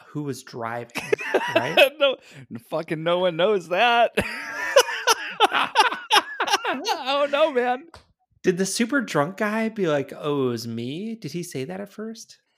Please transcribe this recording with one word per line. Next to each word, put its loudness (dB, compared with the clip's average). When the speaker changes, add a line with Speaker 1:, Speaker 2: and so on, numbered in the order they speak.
Speaker 1:
"Who -8
was -8
driving?" -10
Speaker 2:
<laughs> -4
Speaker 1:
Right? 4
Speaker 2:
No, 2
fucking -4
no 2
one 0
knows 2
that. 4
<laughs> 2
I 2
don't 0
know, 4
man. 0
Speaker 1:
Did 2
the 0
super 0
drunk 0
guy -2
be -2
like, 0
"Oh, -2
it 0
was -4
me"? -8
Did -12
he -8
say -10
that -10
at -14
first? -16